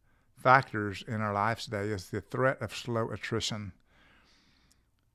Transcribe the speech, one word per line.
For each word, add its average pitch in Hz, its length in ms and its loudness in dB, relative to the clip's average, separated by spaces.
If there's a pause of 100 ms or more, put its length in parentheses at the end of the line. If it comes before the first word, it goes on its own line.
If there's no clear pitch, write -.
(360)
factors 110 720 4
in 110 140 -2
our 107 100 0
lives 104 340 0
today 104 240 -4
is 98 200 -6
the 104 120 -4
threat 131 380 0
of 110 160 -8
slow 117 360 -4
attrition. 107 640 -6 (1400)